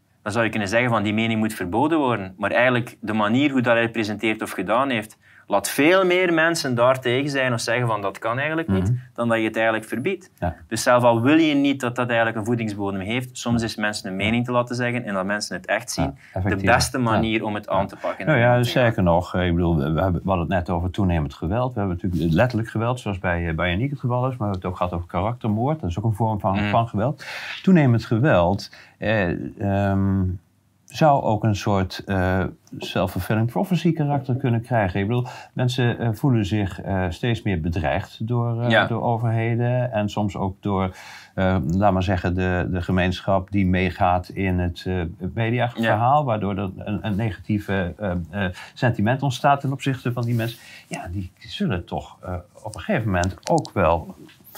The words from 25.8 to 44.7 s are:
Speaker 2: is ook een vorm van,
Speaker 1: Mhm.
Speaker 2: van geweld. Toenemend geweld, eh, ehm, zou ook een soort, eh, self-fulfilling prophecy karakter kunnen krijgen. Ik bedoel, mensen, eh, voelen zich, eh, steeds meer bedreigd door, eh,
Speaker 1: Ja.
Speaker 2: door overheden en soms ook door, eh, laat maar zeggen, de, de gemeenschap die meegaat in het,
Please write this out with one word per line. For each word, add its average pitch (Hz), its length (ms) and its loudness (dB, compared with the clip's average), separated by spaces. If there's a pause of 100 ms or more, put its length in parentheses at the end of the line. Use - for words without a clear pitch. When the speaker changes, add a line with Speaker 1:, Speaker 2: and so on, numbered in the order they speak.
Speaker 2:
is 85 80 -6
ook 101 80 -4
een 113 80 2
vorm 110 260 -2
van, 95 160 0
Speaker 1:
Mhm. 104 140 0
Speaker 2:
van 113 180 2
geweld. 120 380 -2 (380)
Toenemend 139 420 6
geweld, 104 640 2 (260)
eh, 101 320 0 (320)
ehm, 98 640 2 (600)
zou 147 360 4
ook 101 220 0
een 110 120 2
soort, 95 500 -2
eh, 92 380 0 (340)
self-fulfilling 110 720 -2
prophecy 175 420 0
karakter 143 420 -2
kunnen 117 260 0
krijgen. 104 380 0
Ik 98 80 0
bedoel, 123 180 0 (280)
mensen, 123 460 0
eh, 117 140 0
voelen 113 320 2
zich, 101 360 -2
eh, 95 280 -2
steeds 113 320 -2
meer 92 200 0
bedreigd 85 640 -2
door, 117 340 -2
eh, 120 80 0
Speaker 1:
Ja. 107 180 6
Speaker 2:
door 113 140 -2
overheden 117 920 0
en 104 180 0
soms 107 260 -2
ook 95 240 -2
door, 95 360 -2 (400)
eh, 95 220 2 (100)
laat 98 260 4
maar 92 100 2
zeggen, 90 320 0
de, 92 360 0
de 90 100 -2
gemeenschap 92 680 0
die 98 140 0
meegaat 90 640 0
in 92 300 0
het, 87 280 -4